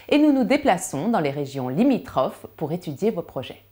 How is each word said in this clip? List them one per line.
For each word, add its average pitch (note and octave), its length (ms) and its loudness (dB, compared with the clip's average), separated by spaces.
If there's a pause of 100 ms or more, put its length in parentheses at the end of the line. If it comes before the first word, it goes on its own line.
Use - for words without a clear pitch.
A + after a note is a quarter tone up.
et C#4+ 100 4
nous D4+ 140 6
nous C4 140 2
déplaçons F#3+ 640 0
dans A3+ 100 2
les D3 120 0
régions C3+ 360 -4
limitrophes F3 800 0 (100)
pour D3 160 -6
étudier F3 400 -2
vos F3+ 100 -6
projets. - 400 -12 (100)